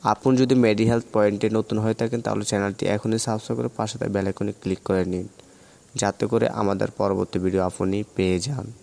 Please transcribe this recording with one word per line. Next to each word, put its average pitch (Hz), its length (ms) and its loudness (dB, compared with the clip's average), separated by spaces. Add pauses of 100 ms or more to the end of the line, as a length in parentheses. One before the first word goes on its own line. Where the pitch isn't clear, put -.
(120)
আপনি 131 180 2 (100)
যদি 131 140 4 (100)
মেডি 110 260 4
হেলথ 117 240 0
পয়েন্টে 104 320 4 (120)
নতুন 110 260 -2
হয়ে 110 160 0
থাকেন 117 240 -2
তাহলে 104 260 -2
চ্যানেলটি 101 340 -2 (100)
এখনই 110 320 -2
সাবস্ক্রাইব 113 320 -4
করে 120 200 -4
পাশে 110 200 -4
থাকা 107 160 -4
বেল 98 140 0
আইকনে 101 240 -4 (100)
ক্লিক 92 260 -4
করে 92 240 2
নিন, 90 140 -4 (680)
যাতে 101 360 -2
করে 117 160 2 (140)
আমাদের 101 280 0 (120)
পরবর্তী 98 440 0
ভিডিও 92 260 0
আপনি 95 280 -2 (180)
পেয়ে 92 300 2
যান। 123 200 -6 (160)